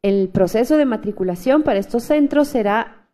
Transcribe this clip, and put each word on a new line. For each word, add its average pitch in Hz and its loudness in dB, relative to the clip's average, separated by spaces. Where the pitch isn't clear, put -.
El 196 0
proceso 220 0
de 294 4
matriculación 208 -2
para 247 0
estos 233 -4
centros 294 2
será 220 -2